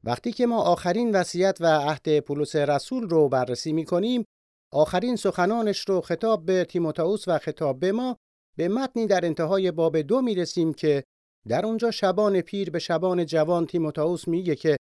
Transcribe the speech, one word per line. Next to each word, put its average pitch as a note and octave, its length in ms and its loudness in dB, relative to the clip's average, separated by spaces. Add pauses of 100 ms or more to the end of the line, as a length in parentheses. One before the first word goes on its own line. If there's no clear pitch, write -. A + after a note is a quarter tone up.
وقتی A#2+ 280 -4
که B3 140 0
ما A#3 160 0
آخرین F#3 520 0
وصیت F3+ 460 0
و E3+ 60 0
عهد D3+ 540 2
پولس C#3+ 360 -4
رسول D3 520 -2
رو D#3 200 4
بررسی B2+ 440 -2
می‌کنیم، F3+ 520 0 (480)
آخرین F#3 440 2
سخنانش G3+ 720 0
رو F#3+ 120 2
خطاب F3+ 460 -2
به F#3 180 2
تیموتائوس F3 640 -2
و D#3+ 100 2
خطاب C#3+ 420 -4
به F#3 120 0
ما، B3 240 -4 (400)
به F3 120 0
متنی A#3 380 -2
در F3+ 200 2
انتهای F3 440 0
باب D#3+ 260 0
دو D#3+ 240 0
می‌رسیم F3+ 520 0
که C#3+ 320 0 (440)
در D3+ 180 0
اونجا A3+ 240 -2
شبان G3 500 2
پیر G3 300 -4
به E3 80 -4
شبان F3 480 0
جوان D#3+ 400 0
تیموتائوس D#3+ 640 -2
میگه E3+ 260 0
که D3 220 0 (160)